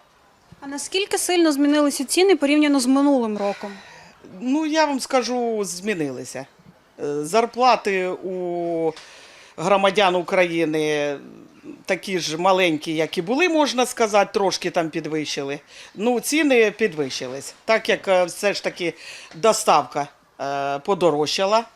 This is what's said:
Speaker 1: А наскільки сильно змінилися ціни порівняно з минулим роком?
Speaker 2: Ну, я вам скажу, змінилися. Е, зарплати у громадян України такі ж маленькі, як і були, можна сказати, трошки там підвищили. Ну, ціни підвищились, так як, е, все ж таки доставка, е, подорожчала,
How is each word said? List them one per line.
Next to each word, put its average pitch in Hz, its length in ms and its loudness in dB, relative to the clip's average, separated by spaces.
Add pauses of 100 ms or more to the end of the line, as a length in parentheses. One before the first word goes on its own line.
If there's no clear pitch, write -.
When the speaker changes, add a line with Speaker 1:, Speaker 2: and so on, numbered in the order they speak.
(600)
Speaker 1:
А 285 60 -18
наскільки 370 520 -4
сильно 339 340 2
змінилися 285 520 2
ціни 370 320 4
порівняно 285 440 4
з 240 60 -2
минулим 262 520 2
роком? 202 340 -6 (680)
Speaker 2:
Ну, 277 260 0
я 311 180 2
вам 277 160 0
скажу, 233 640 -2
змінилися. 160 840 -6 (540)
Е, 147 240 -4
зарплати 214 840 2
у 175 840 -4 (640)
громадян 196 580 2
України 160 1000 0 (680)
такі 190 340 -4
ж 151 200 -6
маленькі, 175 560 2
як 156 240 -2
і 175 40 -4
були, 269 260 0
можна 254 380 0
сказати, 202 480 0
трошки 190 360 -2
там 165 200 -2
підвищили. 147 680 -6 (340)
Ну, 233 260 0
ціни 262 500 2
підвищились, 139 840 -6 (100)
так 220 240 0
як, 196 200 -2
е, 180 160 4
все 185 300 -2
ж - 100 -10
таки 170 300 -6 (400)
доставка, 160 760 2 (320)
е, 139 380 -4
подорожчала, 180 840 2 (120)